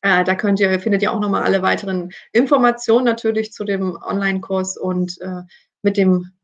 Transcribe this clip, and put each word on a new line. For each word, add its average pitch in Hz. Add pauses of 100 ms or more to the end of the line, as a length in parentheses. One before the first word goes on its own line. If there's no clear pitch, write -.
Äh, 180
da 185
könnt 196
ihr, 190
findet 196
ihr 196
auch 202
noch 208
mal 190
alle 190
weiteren 185 (220)
Informationen 247
natürlich 220
zu -
dem 190
Online-Kurs 190
und, 180
äh, 180 (400)
mit 202
dem 185 (120)